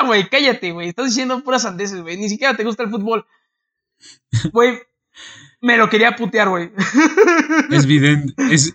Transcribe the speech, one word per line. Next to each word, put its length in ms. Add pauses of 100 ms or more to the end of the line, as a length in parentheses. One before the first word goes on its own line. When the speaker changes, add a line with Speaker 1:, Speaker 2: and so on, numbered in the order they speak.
Speaker 1:
güey, 220
cállate, 440
güey, 160
estás 180
diciendo 380
puras 180
sandeces, 400
güey, 140
ni 140
siquiera 260
te 80
gusta 180
el 80
fútbol". 340 (760)
Speaker 2:
<laughs> 520
Speaker 1:
Güey, 280 (800)
me 160
lo 140
quería 260
putear, 320
güey. 280
<laughs> 960
Speaker 2:
Es 160
vidente, 520
es, 360